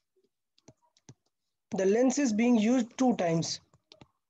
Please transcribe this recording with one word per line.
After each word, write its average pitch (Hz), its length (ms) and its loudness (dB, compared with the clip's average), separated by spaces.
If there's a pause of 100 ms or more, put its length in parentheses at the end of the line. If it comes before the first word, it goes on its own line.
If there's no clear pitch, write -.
(1700)
the 190 140 -2
lens 247 320 0
is 269 140 0
being 233 260 2
used 233 400 0
two 254 180 2
times. 165 440 -4 (680)